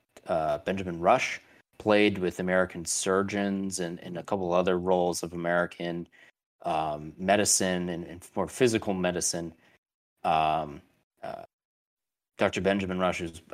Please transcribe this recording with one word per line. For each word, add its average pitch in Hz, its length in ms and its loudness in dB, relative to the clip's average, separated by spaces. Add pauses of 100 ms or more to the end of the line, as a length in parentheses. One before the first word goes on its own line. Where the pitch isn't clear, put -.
(280)
uh, 78 300 0
Benjamin 92 420 -4
Rush 107 400 2 (380)
played 104 400 4
with 90 200 -2
American 90 460 0
surgeons 98 960 0
and, 85 200 -6
and 90 160 -12
a 82 60 -8
couple 90 300 -2
other 90 260 4
roles 90 460 0
of 82 80 -6
American, 87 720 -2 (560)
um, 78 560 -4
medicine 92 680 2
and, 85 160 -6
and 82 200 -16 (120)
more 92 120 -2
physical 110 460 0
medicine. 87 580 -2 (720)
Um, 78 560 2 (420)
uh, - 200 -10 (960)
Doctor 104 220 2
Benjamin 95 380 0
Rush 90 220 2
is, 82 220 -10 (120)